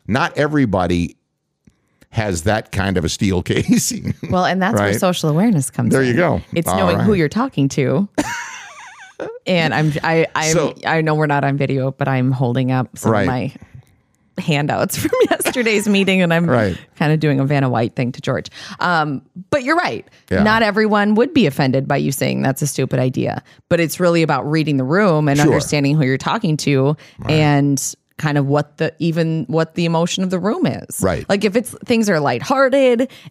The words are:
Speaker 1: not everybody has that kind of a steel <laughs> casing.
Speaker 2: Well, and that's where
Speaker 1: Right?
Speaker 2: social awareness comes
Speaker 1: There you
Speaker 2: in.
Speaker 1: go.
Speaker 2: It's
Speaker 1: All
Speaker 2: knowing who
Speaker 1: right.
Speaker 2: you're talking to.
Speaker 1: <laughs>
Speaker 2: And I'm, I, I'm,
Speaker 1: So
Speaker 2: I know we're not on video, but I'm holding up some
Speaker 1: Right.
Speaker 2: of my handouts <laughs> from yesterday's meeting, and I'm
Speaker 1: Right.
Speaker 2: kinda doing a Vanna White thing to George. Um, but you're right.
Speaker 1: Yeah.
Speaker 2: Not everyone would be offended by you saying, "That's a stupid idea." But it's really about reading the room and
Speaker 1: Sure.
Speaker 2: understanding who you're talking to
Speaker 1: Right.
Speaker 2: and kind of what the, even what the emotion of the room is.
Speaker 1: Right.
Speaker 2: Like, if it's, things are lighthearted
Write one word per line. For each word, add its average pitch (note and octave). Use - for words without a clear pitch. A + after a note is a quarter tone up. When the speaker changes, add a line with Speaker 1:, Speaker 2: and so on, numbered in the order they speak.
Speaker 1:
not C#3
everybody G2+
has G2+
that G#2+
kind G2
of E2+
a D#2+
steel F#2+
<laughs> -
casing. -
Speaker 2:
Well, F3+
and F3+
that's F#3+
where G2+
Speaker 1:
Right? G2+
Speaker 2:
social F3+
awareness E3
comes A#2
Speaker 1:
There C3+
you B2+
Speaker 2:
in. A#2
Speaker 1:
go. D3+
Speaker 2:
It's E3
Speaker 1:
All F#3+
Speaker 2:
knowing F#3
who F#3
Speaker 1:
right. G3+
Speaker 2:
you're D3+
talking G#3+
to. C#3
Speaker 1:
<laughs> -
Speaker 2:
And E3
I'm, D3+
I, D#3+
I'm, D#3
Speaker 1:
So D#3+
Speaker 2:
I D#3+
know D#3
we're D3+
not C#3+
on C#3
video, C3+
but C3+
I'm C3
holding B2+
up C3
some A2
Speaker 1:
Right. G#2
Speaker 2:
of F#2+
my B2
handouts C#3+
<laughs> -
from -
yesterday's A3+
meeting, F#3+
and E3+
I'm E3+
Speaker 1:
Right. G#2+
Speaker 2:
kinda D#3
doing D3
a C3+
Vanna C#3
White A#2
thing B2+
to -
George. B2
Um, D#3
but C#4+
you're D4
right. A3
Speaker 1:
Yeah. F#3
Speaker 2:
Not A3
everyone G#3
would B3+
be A#3+
offended C3+
by C#3
you D3
saying, C3
"That's C3+
a D3
stupid C3+
idea." B2+
But F3
it's E3
really E3+
about C#3+
reading D3+
the C3
room D#3
and C#3
Speaker 1:
Sure. D3
Speaker 2:
understanding C#3+
who D#3
you're C3
talking D#3
to C#3+
Speaker 1:
Right. -
Speaker 2:
and C#3+
kind D3
of C3+
what C#3+
the, D#3+
even D#3+
what D#3+
the E3+
emotion E3+
of F#3
the F3+
room A#3+
is. -
Speaker 1:
Right. F#2
Speaker 2:
Like, G3+
if G3
it's, A#3+
things A3+
are E3
lighthearted B3+